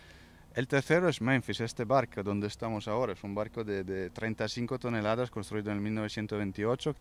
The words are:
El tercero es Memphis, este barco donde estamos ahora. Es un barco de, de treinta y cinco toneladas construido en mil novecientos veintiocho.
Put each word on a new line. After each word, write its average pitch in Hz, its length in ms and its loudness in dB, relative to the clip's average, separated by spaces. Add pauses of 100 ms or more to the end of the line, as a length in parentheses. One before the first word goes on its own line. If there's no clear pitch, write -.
(560)
El 123 120 0
tercero 160 420 4
es 143 100 0
Memphis, 117 400 2
este 113 240 -2
barco 117 400 2
donde 101 240 0
estamos 110 400 -4
ahora. 110 260 0
Es - 100 -10
un 101 120 -4
barco 107 280 -4
de, 101 200 -2
de 92 280 -4
treinta 110 340 -2
y 107 40 -2
cinco 120 300 -2
toneladas 117 500 0
construido 107 420 -4
en 101 120 0
mil 107 100 0
novecientos 107 440 -2
veintiocho. 107 640 0